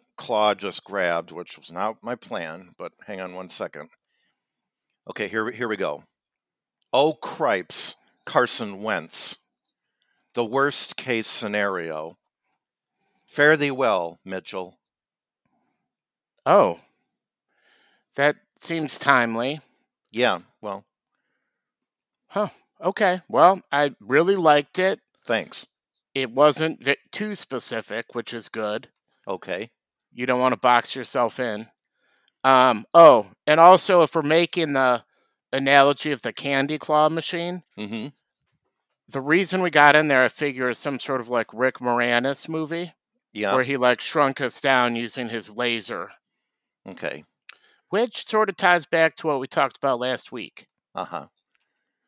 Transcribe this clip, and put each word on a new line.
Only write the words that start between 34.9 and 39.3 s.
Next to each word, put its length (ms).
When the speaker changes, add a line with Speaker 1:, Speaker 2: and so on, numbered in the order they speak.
Speaker 2:
analogy 580
of 120
the 100
candy 460
claw 300
machine, 540
Speaker 1:
Mm-hmm. 300
Speaker 2:
the 120
reason 400